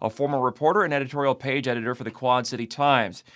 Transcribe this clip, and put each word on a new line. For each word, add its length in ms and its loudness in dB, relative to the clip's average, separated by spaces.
A 80 -2
former 320 -2
reporter 420 2
and 100 0
editorial 420 0
page 340 -2
editor 260 -2
for 80 -12
the 80 -6
Quad 340 0
City 220 -6
Times. 560 0